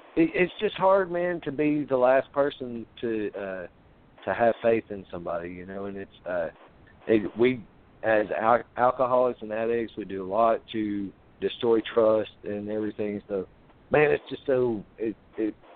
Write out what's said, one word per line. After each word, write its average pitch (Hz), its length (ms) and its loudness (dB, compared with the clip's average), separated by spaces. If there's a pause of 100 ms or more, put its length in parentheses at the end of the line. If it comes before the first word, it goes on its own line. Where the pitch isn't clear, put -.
(160)
it, 165 200 4
it's 175 240 2
just 208 160 -2
hard, 190 340 4
man, 175 340 -2
to 147 80 -6
be 147 340 0
the 127 120 0
last 127 360 4
person 123 520 -2 (160)
to, 110 300 -2
uh, 92 360 -10 (580)
to 98 80 0
have 113 280 2
faith 113 280 2
in 98 220 -10
somebody, 87 380 -6
you 90 160 -12
know, 98 200 -10
and 98 120 -10
it's, 98 140 -14 (140)
uh, 85 240 -4 (580)
it, 107 280 0
we, 123 260 2 (420)
as 107 240 4 (120)
al-, 113 240 2 (140)
alcoholics 127 640 2
and 107 100 -10
addicts, 113 460 -2
we 104 80 -8
do 95 180 -8
a 92 60 -10
lot 113 320 2 (100)
to 104 400 -4 (280)
destroy 113 400 2 (140)
trust 110 360 4 (140)
and 104 260 -8
everything. 104 580 -4
So, 98 200 -4 (420)
man, 147 220 4
it's 147 180 -2
just - 160 -10
so, 123 380 0 (140)
it, 107 180 -4 (220)
it, 107 180 -2 (200)